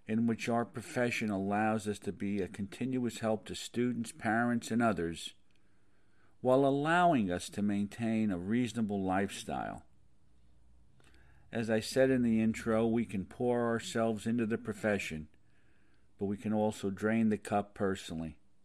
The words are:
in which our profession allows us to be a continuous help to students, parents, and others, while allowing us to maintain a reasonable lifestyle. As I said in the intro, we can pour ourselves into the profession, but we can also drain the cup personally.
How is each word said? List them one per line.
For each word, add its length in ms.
in 200
which 200
our 180
profession 640
allows 560
us 100
to 140
be 280
a 80
continuous 720
help 240
to 120
students, 560
parents, 580
and 100
others, 540
while 220
allowing 680
us 180
to 140
maintain 640
a 80
reasonable 640
lifestyle. 800
As 200
I 80
said 320
in 100
the 180
intro, 460
we 180
can 220
pour 420
ourselves 600
into 180
the 140
profession, 680
but 60
we 120
can 160
also 380
drain 380
the 100
cup 340
personally. 640